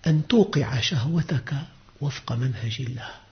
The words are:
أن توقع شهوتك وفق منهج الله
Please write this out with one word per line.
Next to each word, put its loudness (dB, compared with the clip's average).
أن 4
توقع 4
شهوتك 0
وفق -4
منهج -2
الله -8